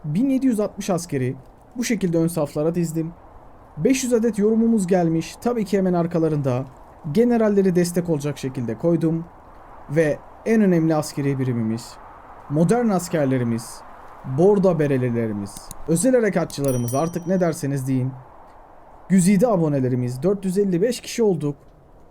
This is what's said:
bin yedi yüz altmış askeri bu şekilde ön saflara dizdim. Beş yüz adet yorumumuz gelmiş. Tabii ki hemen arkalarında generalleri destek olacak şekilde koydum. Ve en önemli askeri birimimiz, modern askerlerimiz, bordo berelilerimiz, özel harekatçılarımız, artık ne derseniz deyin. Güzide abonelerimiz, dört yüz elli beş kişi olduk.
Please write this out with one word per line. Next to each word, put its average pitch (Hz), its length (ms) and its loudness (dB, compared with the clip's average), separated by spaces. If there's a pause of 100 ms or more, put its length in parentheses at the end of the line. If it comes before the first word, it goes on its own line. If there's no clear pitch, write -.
bin 185 260 0
yedi 262 160 2
yüz 220 140 2
altmış 202 300 -4
askeri 139 460 -2 (400)
bu 247 80 -4
şekilde 190 340 0
ön 165 100 2
saflara 156 460 -2
dizdim. 165 380 -2 (640)
Beş 254 280 0
yüz 240 80 -2
adet 226 260 0
yorumumuz 220 480 2
gelmiş. 170 540 0
Tabii 233 240 -2
ki 196 140 0
hemen 185 140 0
arkalarında 156 720 0 (480)
generalleri 208 640 2
destek 175 340 0
olacak 147 300 -2
şekilde 123 400 -6
koydum. 165 460 0 (680)
Ve 151 280 2 (280)
en 220 160 4
önemli 165 320 4
askeri 143 440 -2
birimimiz, 117 540 -4 (580)
modern 180 380 2
askerlerimiz, 131 920 -2 (580)
bordo 185 400 4
berelilerimiz, 117 880 -2 (200)
özel 180 260 2
harekatçılarımız, 139 800 0
artık 165 320 -4
ne 185 140 0
derseniz 147 480 -2
deyin. 131 240 -2 (960)
Güzide 190 400 4
abonelerimiz, 131 760 0
dört 196 220 0
yüz 185 140 -2
elli 185 240 0
beş 240 180 0
kişi - 220 -6
olduk. 147 340 0 (540)